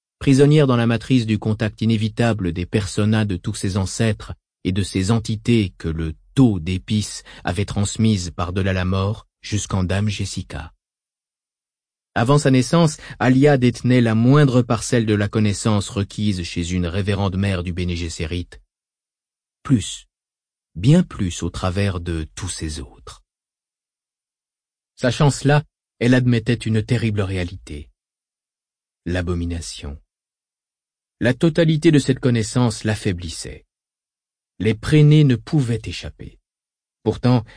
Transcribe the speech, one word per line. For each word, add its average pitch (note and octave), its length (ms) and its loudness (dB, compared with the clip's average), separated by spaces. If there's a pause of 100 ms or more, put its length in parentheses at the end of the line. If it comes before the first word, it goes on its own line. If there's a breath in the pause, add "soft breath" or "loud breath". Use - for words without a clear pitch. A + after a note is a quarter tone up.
(200)
Prisonnière C#3+ 480 4
dans B2 80 4
la A#2 100 2
matrice A#2 400 0
du G#2+ 140 0
contact G#2+ 420 -4
inévitable G#2+ 720 0
des F2+ 140 -6
personas G#2+ 580 0
de G2 120 -4
tous G#2+ 180 -8
ses G2 220 -4
ancêtres G#2 560 -4 (300)
et - 80 -2
de G2 140 -2
ces F#2+ 260 -2
entités A2 640 0
que - 120 -10
le D#2+ 260 -6 (220)
taux A2 240 4
d'épices F#2 640 -4 (180 loud breath)
avait F2+ 220 -4
transmises G2+ 680 -2
par-delà F#2 420 -4
la F#2 120 -2
mort F#2+ 420 -4 (160)
jusqu'en G2+ 400 -4
Dame F#2+ 260 -2
Jessica. F#2 640 -8 (1400)
Avant B2+ 220 4
sa C#3+ 140 2
naissance, D3+ 460 2 (200 loud breath)
Alia C3 400 6
détenait B2 420 2
la A2+ 140 2
moindre B2+ 480 4
parcelle A#2 420 0
de G#2+ 100 2
la G2+ 140 0
connaissance G#2 600 0
requise G2 560 -4
chez E2+ 260 -6
une F2+ 160 -2
révérende F#2+ 500 -2
mère F#2+ 280 -2
du F2+ 80 -6
Bene F2 240 -4
Gesserit. E2+ 540 -8 (1120)
Plus, - 420 -2 (720)
bien C#3+ 260 4
plus - 400 -6
au E2+ 80 -4
travers F#2 480 -2
de E2+ 380 -6
tous F#2 120 -10
ces D2+ 300 -8
autres. - 460 -20 (1700)
Sachant B2+ 360 2
cela, D3 340 2 (340)
elle B2 160 4
admettait A#2+ 400 2
une G#2+ 300 -2
terrible A2 360 -2
réalité. F2+ 720 -8 (1160)
L'abomination. E2+ 920 -6 (1200)
La A#2+ 160 0
totalité D#3+ 560 2
de D3 80 8
cette C3+ 220 0
connaissance A#2+ 640 0
l'affaiblissait. F2+ 800 -6 (920)
Les G#2+ 140 0
prénés D3+ 500 6
ne C3 100 4
pouvaient A#2 500 -2
échapper. - 540 -12 (640)
Pourtant, A#2 420 2 (120 loud breath)